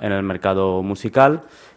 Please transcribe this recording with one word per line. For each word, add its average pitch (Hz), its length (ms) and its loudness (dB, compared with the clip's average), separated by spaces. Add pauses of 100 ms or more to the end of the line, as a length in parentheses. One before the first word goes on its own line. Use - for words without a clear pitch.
en 104 100 -2
el 98 120 -2
mercado 95 600 0
musical, 131 600 2 (340)